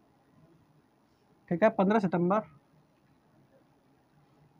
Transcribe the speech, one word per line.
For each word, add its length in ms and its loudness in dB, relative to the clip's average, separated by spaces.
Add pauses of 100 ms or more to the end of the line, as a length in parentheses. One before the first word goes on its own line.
(1500)
ठीक 120 -4
है, 80 6
पन्द्रह 280 0
सितंबर 420 0 (2250)